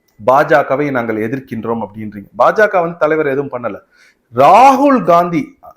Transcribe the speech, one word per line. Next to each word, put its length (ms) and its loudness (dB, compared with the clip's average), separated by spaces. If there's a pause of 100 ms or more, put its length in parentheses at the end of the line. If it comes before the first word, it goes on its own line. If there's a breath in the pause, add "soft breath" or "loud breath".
(260)
"பாஜகவை 640 0
நாங்கள் 260 -4
எதிர்க்கின்றோம்" 680 -6
அப்படின்றீங்க. 420 -16 (100)
பாஜக 420 2
வந்து 160 -6
தலைவர் 300 -2
எதுவும் 240 -4
பண்ணல. 300 -10 (540 soft breath)
ராகுல் 720 4
காந்தி 540 0 (180)